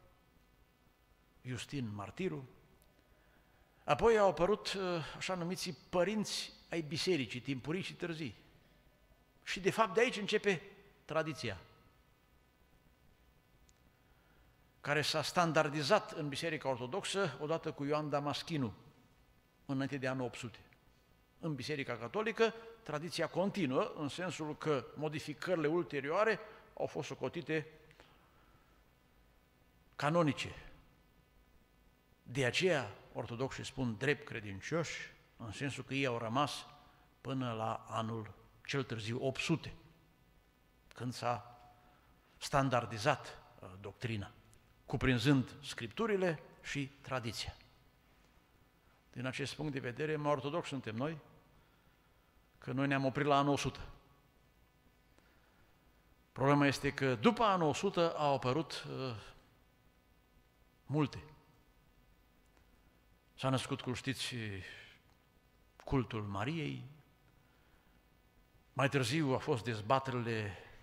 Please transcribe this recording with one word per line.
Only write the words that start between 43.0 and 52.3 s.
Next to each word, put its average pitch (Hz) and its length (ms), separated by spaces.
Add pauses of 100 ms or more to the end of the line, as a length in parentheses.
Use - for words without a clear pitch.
uh, 101 100 (120)
doctrina, 104 500 (540)
cuprinzând 127 800
scripturile 185 800 (180)
și 143 260
tradiția. - 680 (1600)
Din 120 140
acest 131 280
punct 151 180
de 131 80
vedere, 127 360
mai 147 160
ortodox 147 360
suntem 117 280
noi, 151 220 (1400)